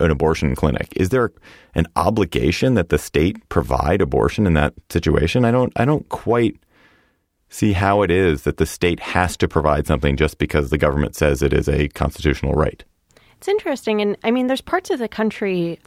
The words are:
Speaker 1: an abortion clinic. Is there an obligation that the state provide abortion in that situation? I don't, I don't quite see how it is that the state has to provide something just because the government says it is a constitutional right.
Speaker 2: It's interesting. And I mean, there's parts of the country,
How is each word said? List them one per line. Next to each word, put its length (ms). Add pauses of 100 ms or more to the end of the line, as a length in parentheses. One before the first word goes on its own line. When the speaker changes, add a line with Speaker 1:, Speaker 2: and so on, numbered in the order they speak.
Speaker 1:
an 100
abortion 420
clinic. 440
Is 120
there 220 (440)
an 200
obligation 760
that 160
the 80
state 500
provide 540
abortion 440
in 100
that 180 (160)
situation? 560
I 60
don't, 260
I 80
don't 240
quite 480 (920)
see 240
how 280
it 80
is 340
that 140
the 80
state 340
has 380
to 100
provide 380
something 320
just 220
because 320
the 60
government 380
says 280
it 100
is 160
a 200
constitutional 640
right. 300 (540)
Speaker 2:
It's 100
interesting. 540
And 220
I 80
mean, 160
there's 120
parts 300
of 80
the 100
country, 800